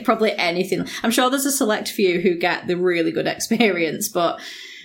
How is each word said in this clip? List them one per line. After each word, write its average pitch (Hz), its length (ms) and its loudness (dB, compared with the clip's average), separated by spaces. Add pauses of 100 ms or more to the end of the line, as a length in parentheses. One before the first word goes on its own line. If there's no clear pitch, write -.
probably 220 300 2
anything. 175 520 0 (180)
I'm 226 80 2
sure 254 180 4
there's 269 160 0
a 277 80 0
select 214 340 0
few 180 320 2
who 175 160 2
get 175 320 -2
the 175 80 0
really 170 380 2
good 156 140 -2
experience, 185 840 0
but - 320 -2 (440)